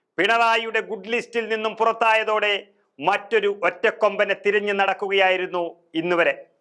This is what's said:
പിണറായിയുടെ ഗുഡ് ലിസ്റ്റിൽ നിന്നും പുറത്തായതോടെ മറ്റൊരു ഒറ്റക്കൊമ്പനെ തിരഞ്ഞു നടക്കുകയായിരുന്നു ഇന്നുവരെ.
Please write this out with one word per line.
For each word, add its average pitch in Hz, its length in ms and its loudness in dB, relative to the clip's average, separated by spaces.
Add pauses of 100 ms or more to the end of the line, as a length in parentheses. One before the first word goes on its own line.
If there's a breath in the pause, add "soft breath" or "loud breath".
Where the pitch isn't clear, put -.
(180)
പിണറായിയുടെ 226 640 2
ഗുഡ് 196 280 -10
ലിസ്റ്റിൽ 233 400 -4
നിന്നും 214 280 -4
പുറത്തായതോടെ 220 880 0 (340)
മറ്റൊരു 202 640 0
ഒറ്റക്കൊമ്പനെ 196 720 0 (100)
തിരഞ്ഞു 208 260 2
നടക്കുകയായിരുന്നു 185 1040 0 (200)
ഇന്നുവരെ. 165 520 0 (140)